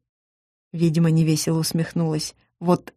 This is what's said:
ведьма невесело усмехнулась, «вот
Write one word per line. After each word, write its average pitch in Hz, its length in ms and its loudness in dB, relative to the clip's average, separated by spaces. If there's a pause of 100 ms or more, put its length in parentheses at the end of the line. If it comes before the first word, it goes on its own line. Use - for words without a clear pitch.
(720)
ведьма 165 380 2
невесело 160 500 2
усмехнулась, 160 760 -4 (240)
«вот 175 380 -2